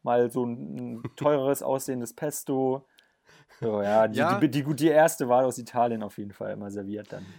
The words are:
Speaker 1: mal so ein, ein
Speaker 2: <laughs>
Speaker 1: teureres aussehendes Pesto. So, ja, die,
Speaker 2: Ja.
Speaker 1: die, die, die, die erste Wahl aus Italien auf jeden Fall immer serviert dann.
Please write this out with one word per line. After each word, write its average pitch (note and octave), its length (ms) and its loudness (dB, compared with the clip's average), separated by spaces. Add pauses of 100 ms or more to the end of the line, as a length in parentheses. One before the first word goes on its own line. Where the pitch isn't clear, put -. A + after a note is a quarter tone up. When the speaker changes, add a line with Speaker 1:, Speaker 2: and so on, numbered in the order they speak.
Speaker 1:
mal A#2+ 280 2
so B2+ 140 -2
ein, B2 560 -8
ein - 20 -12
Speaker 2:
<laughs> A#2+ 140 -12
Speaker 1:
teureres C#3+ 440 2
aussehendes B2+ 520 -4
Pesto. C3+ 760 -2 (720)
So, G#2+ 220 -2
ja, G#2+ 260 4
die, A2 100 -4
Speaker 2:
Ja. F3 220 2
Speaker 1:
die, D#3 100 4
die, C#3 140 -2
die, D3 120 -2
die C#3 120 4
erste D3+ 420 4
Wahl B2+ 160 6
aus B2+ 120 -2
Italien A#2 460 -2
auf G2+ 140 -12
jeden G#2 160 -12
Fall G#2 200 -8
immer G#2 180 -10
serviert G#2 420 -8
dann. - 120 -14 (140)